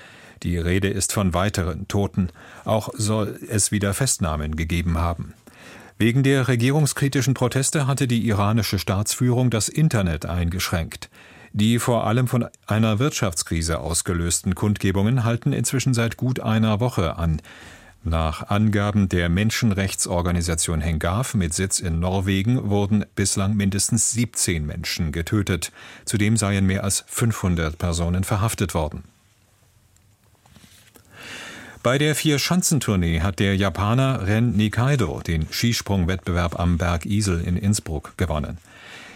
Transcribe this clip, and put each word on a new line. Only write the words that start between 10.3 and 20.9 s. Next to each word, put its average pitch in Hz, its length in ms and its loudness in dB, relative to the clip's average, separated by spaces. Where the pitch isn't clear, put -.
Die 113 280 2
vor 117 260 2
allem 120 220 2
von 117 180 0
einer 107 320 2
Wirtschaftskrise 85 800 -2
ausgelösten 85 720 -2
Kundgebungen 104 720 2
halten 117 280 0
inzwischen 131 440 0
seit 117 200 0
gut 123 260 -2
einer 110 380 2
Woche 107 380 0
an. 80 240 0
Nach 80 440 -2
Angaben 104 580 2
der 87 220 0
Menschenrechtsorganisation 87 1500 0
Hengaf 85 540 -2